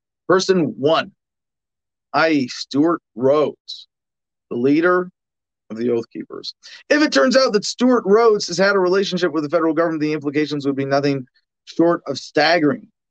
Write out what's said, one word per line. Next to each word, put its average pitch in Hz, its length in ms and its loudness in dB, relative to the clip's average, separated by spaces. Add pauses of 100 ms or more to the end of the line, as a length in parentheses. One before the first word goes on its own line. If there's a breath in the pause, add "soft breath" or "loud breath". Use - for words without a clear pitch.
(260)
person 180 520 0
one, 143 340 0 (1000)
i 160 180 2
e 135 180 0
Stewart 156 520 -2 (140)
Rhodes, 131 760 -2 (600)
the 120 60 -6
leader 165 540 0 (600)
of 110 60 -12
the 120 140 -4
Oath 117 200 -2
Keepers. - 440 -14 (340 loud breath)
If 302 140 2
it 294 100 0
turns 262 240 2
out 262 160 2
that 208 120 0
Stewart 247 420 0
Rhodes 208 420 4
has 175 100 -6
had 196 160 2
a 202 40 0
relationship 180 540 0
with 156 120 -4
the 143 60 -8
federal 165 240 0
government, 165 260 -2
the 151 140 -2
implications 143 520 -4
would 139 100 -2
be 135 100 -4
nothing 139 400 -2 (400)
short 165 400 0
of 131 120 -8
staggering. 151 720 0 (220)